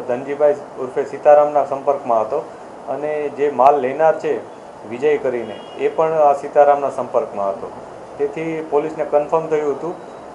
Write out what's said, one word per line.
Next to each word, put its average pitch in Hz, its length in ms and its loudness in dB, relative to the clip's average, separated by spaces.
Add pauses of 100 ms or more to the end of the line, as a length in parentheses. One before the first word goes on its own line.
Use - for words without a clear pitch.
ધનજીભાઈ 139 460 2
ઉર્ફે 135 500 -6
સીતારામના 147 640 4
સંપર્કમાં 135 560 0
હતો, 117 160 -2 (520)
અને 147 400 -4
જે 135 220 0
માલ 139 280 6
લેનાર 151 400 2
છે 147 180 -2 (520)
વિજય 139 280 0
કરીને, 120 420 -4 (200)
એ 139 80 0
પણ 160 240 0
આ 147 220 6
સીતારામના 143 560 4
સંપર્કમાં 110 600 -2
હતો. 92 220 -8 (460)
તેથી 160 520 -4
પોલીસને 151 360 -2
કન્ફર્મ 156 420 0
થયું 151 240 0
હતું 160 420 -8 (200)